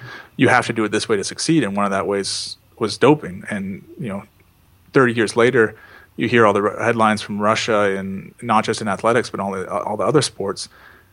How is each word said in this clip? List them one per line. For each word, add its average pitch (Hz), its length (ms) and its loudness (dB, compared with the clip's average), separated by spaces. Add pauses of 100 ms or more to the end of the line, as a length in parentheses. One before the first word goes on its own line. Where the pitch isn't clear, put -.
(360)
you 131 100 2
have 117 200 4
to 120 60 -4
do 113 120 0
it 104 80 -4
this 107 160 -2
way 113 80 2
to 95 80 -2
succeed. 160 400 0
And 98 100 -6
one 101 100 0
of 101 60 0
that 95 160 -2
ways 98 500 -4 (220)
was 107 180 -4
doping. 139 540 2
And, 98 340 -8 (140)
you 139 100 -8
know, 98 140 -8 (680)
thirty 123 220 4
years 110 220 0
later, 117 400 4 (380)
you 123 140 -2
hear 113 180 6
all 101 60 6
the 101 80 2
r-, 101 200 -2
headlines 110 420 2
from 104 180 -8
Russia, 104 560 2
and 95 440 -10
not 113 240 2
just 110 160 -4
in 110 60 -6
athletics, 110 440 0
but 101 100 -8
all 101 100 -4
the, 92 180 -6
all 98 280 -4
the 104 80 -2
other 131 180 4
sports. 110 460 -6 (440)